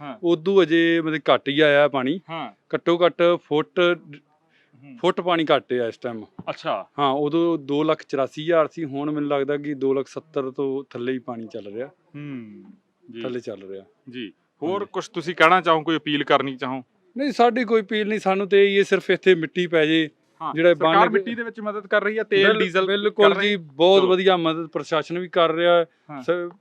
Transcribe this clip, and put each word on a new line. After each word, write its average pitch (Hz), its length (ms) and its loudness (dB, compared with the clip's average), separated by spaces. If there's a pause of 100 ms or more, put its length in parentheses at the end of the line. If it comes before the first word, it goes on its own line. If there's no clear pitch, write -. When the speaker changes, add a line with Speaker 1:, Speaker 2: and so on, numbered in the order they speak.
Speaker 1:
ਹਾਂ। 135 220 -16
Speaker 2:
ਉਦੋਂ 170 400 2
ਅਜੇ 165 380 2
ਮਤਲਬ 156 180 -4 (140)
ਘੱਟ 127 160 0
ਹੀ 143 100 0
ਆਇਆ 147 280 6
ਪਾਣੀ। 135 320 -4 (100)
Speaker 1:
ਹਾਂ। 151 220 -12 (240)
Speaker 2:
ਘੱਟੋ 170 300 0
ਘੱਟ 170 160 0 (280)
ਫੁੱਟ, 151 300 -2
Speaker 1:
ਹੂੰ। 151 1160 -6
Speaker 2:
ਫੁੱਟ 185 240 -2
ਪਾਣੀ 170 240 0 (100)
ਘੱਟ 127 180 -2
ਆ 123 140 0
ਇਸ 107 100 -10
ਟਾਈਮ। 113 260 -10 (260)
Speaker 1:
ਅੱਛਾ। 127 380 -8 (120)
Speaker 2:
ਹਾਂ, 139 120 0
ਉਦੋਂ 165 460 0
ਦੋ 143 260 -2
ਲੱਖ 156 240 -2
ਚੁਰਾਸੀ 135 360 -4
ਹਜ਼ਾਰ 160 240 2
ਸੀ, 165 160 -12
ਹੁਣ 143 280 -6
ਮੈਨੂੰ 147 180 -4
ਲੱਗਦਾ 143 280 -2
ਕਿ 147 160 -8
ਦੋ 135 200 -2
ਲੱਖ 135 140 -4
ਸੱਤਰ 131 440 -8
ਤੋਂ 135 380 -6
ਥੱਲੇ 123 240 -6
ਹੀ 131 60 -6
ਪਾਣੀ 117 340 -12
ਚੱਲ 104 200 -14
ਰਿਹਾ। 123 140 -10
Speaker 1:
ਹੂੰ, 131 760 -18 (480)
ਜੀ। 113 100 -14
Speaker 2:
ਥੱਲੇ 123 180 -8
ਚੱਲ 101 240 -14
ਰਿਹਾ। 95 200 -16 (260)
Speaker 1:
ਜੀ। 120 220 -14 (300)
ਹੋਰ 160 100 -6
Speaker 2:
ਹਾਂਜੀ। 202 220 -6
Speaker 1:
ਕੁਛ 185 160 -8
ਤੁਸੀਂ 170 260 -8
ਕਹਿਣਾ 175 260 4
ਚਾਹੋ, 160 200 0
ਕੋਈ 160 160 -2
ਅਪੀਲ 147 260 -4
ਕਰਨੀ 135 340 0
ਚਾਹੋ? 131 260 -6 (340)
Speaker 2:
ਨਹੀਂ, 269 140 -2
ਸਾਡੀ 240 320 2
ਕੋਈ 220 180 0
ਅਪੀਲ 214 260 -4
ਨਹੀਂ, 214 120 -4
ਸਾਨੂੰ 190 300 -2
ਤੇ 202 260 4
ਇਹ 196 80 4
ਸਿਰਫ 185 260 0
ਇੱਥੇ 185 260 4
ਮਿੱਟੀ 165 320 -2
ਪੈ 156 180 2
ਜੇ, 156 240 2 (320)
Speaker 1:
ਹਾਂ, 156 120 -8
Speaker 2:
ਜਿਹੜਾ 160 160 4
Speaker 1:
ਸਰਕਾਰ 160 300 4
Speaker 2:
ਬੰਨ 226 100 4
Speaker 1:
ਮਿੱਟੀ 202 260 -2
ਦੇ 233 80 -8
ਵਿੱਚ 233 160 -12
ਮਦਦ 208 280 -8
ਕਰ 208 160 0
ਰਹੀ 214 140 -2
ਹੈ, 220 60 -2
ਤੇਲ, 202 240 2
Speaker 2:
ਬਿਲ-, 202 120 2
Speaker 1:
ਡੀਜ਼ਲ 185 260 0
Speaker 2:
ਬਿਲਕੁਲ 202 480 2
Speaker 1:
ਕਰ 190 60 -2
ਰਹੀ 202 80 0
Speaker 2:
ਜੀ, 208 60 0
Speaker 1:
ਹੈ। 190 80 -4
Speaker 2:
ਬਹੁਤ 165 400 4
Speaker 1:
ਚਲੋ। 185 100 2
Speaker 2:
ਵਧੀਆ 185 260 2
ਮਦਦ 165 300 -2
ਪ੍ਰਸ਼ਾਸਨ 160 520 -4
ਵੀ 185 80 -8
ਕਰ 165 240 2
ਰਿਹਾ 170 280 4
ਹੈ। 165 60 0 (240)
Speaker 1:
ਹਾਂ। 143 120 -14
Speaker 2:
ਸ-, 175 400 -4